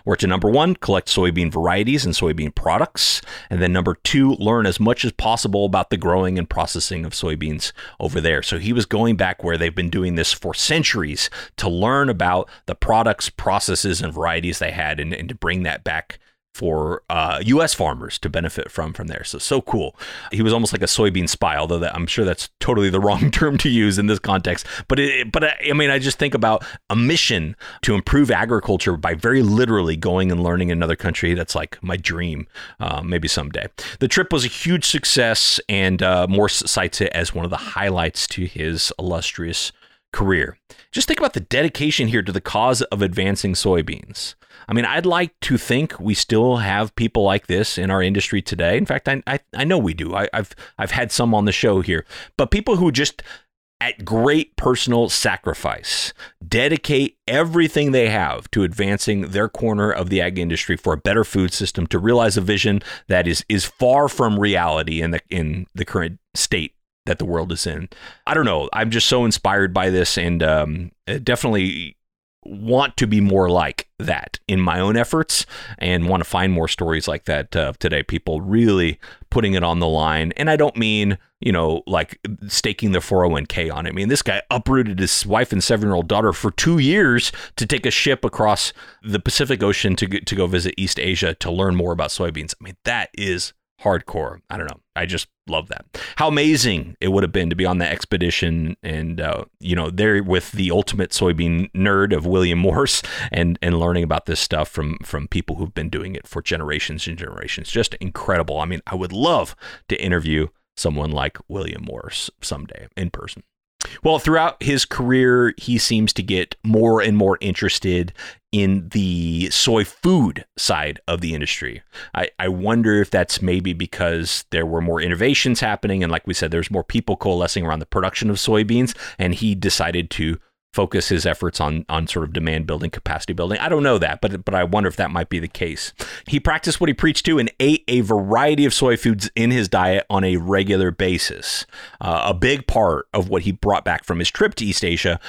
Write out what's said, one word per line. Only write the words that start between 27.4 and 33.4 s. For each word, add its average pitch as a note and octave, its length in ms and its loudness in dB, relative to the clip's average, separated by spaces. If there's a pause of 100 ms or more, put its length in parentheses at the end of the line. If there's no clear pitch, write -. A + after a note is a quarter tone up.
to G#2+ 120 4
improve C3+ 340 4
agriculture G2+ 680 2
by E2 160 -2
very A#2+ 280 2
literally G#2 540 4
going F2+ 340 2
and F2 140 2
learning F2 280 0
in E2+ 60 0
another E2+ 200 0
country. F2 380 0
That's, E2+ 200 -6
like, - 260 -6
my F2+ 140 -6
dream, E2 520 -4 (340)
uh, D2 200 -4
maybe F2 280 -2
someday. - 380 -4 (340)